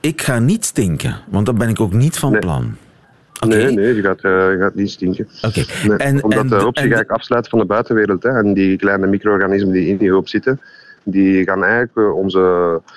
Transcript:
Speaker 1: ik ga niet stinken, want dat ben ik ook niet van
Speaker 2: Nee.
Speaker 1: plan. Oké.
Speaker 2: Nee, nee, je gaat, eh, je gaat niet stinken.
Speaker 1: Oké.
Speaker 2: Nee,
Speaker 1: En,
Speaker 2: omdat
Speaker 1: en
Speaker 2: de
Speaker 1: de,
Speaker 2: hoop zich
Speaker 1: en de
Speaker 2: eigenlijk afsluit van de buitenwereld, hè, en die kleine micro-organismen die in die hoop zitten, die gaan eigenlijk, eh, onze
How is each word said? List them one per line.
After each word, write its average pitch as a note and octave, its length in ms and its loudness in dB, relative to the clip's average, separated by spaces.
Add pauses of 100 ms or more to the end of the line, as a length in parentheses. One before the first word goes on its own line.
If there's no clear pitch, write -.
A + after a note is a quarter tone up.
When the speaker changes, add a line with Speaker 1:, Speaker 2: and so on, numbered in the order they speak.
Speaker 1:
ik E3 220 -4
ga B2+ 160 0
niet D#3+ 260 0
stinken, D2 520 -2 (140)
want G2 160 0
dat A#2+ 120 0
ben A2+ 100 0
ik A2+ 120 -2
ook G#2 120 0
niet B2+ 260 2
van C#3+ 120 -2
Speaker 2:
Nee. A2 100 2
Speaker 1:
plan. C2+ 360 -4 (640)
Oké. A2 60 -2 (100)
Speaker 2:
Nee, B2 160 2
nee, A2+ 220 2
je G#2+ 80 0
gaat, F#2+ 180 -2
eh, G2 100 -2
je F#2+ 300 2
gaat F#2+ 140 -2
niet G2 160 -2
stinken. - 380 -6 (140)
Speaker 1:
Oké. A2+ 200 -2 (260)
Speaker 2:
Nee, G#2 80 2
Speaker 1:
En, C#3 260 0
Speaker 2:
omdat G#2 160 0
Speaker 1:
en A#2 100 0
Speaker 2:
de A#2 80 2
Speaker 1:
de, G2 60 2
Speaker 2:
hoop A#2+ 140 0
zich C#3+ 80 0
Speaker 1:
en C#3 40 2
de C3 60 2
Speaker 2:
eigenlijk A2 160 -2
afsluit A#2 380 -2
van A#2 100 0
de G#2+ 60 4
buitenwereld, G#2 580 0
hè, B2+ 160 0
en G#2 160 2
die F#2+ 220 2
kleine G2 300 0
micro-organismen G2 680 0
die F#2 140 0
in G2 100 0
die F#2+ 160 2
hoop F#2+ 160 2
zitten, C3 320 -2 (440)
die F#2+ 400 2
gaan F#2+ 200 -2
eigenlijk, A#2 320 0
eh, G#2 200 2
onze F2+ 640 0 (160)